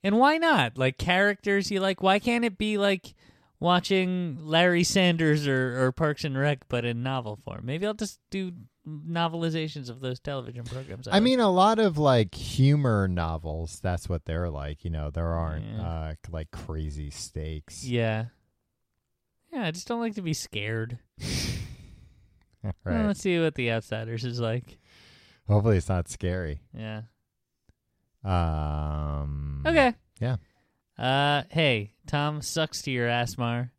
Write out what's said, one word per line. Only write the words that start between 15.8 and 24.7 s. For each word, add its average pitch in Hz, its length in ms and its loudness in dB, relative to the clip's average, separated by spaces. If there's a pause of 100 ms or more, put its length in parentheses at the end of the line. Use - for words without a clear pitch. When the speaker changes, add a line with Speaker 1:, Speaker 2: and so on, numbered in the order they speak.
Speaker 2:
uh, 80 240 -6
c-, 80 220 -12
like, 78 180 -8
crazy 78 580 -8
stakes. - 760 -10
Speaker 1:
Yeah. 113 400 0 (1300)
Yeah, 233 140 -4
I 156 40 -2
just 175 160 -12
don't 233 140 -4
like 226 140 -4
to 208 60 -6
be 160 120 -2
scared. 113 680 -6 (180)
Speaker 2:
<laughs> - 60 -12 (1400)
All 95 80 -6 (120)
Speaker 1:
Well, 240 100 0
Speaker 2:
right. 220 120 2
Speaker 1:
let's 202 140 -2
see 175 180 2
what 160 160 0
The 120 160 0
Outsiders 113 540 -4
is 120 140 -4
like. 117 380 -4 (680)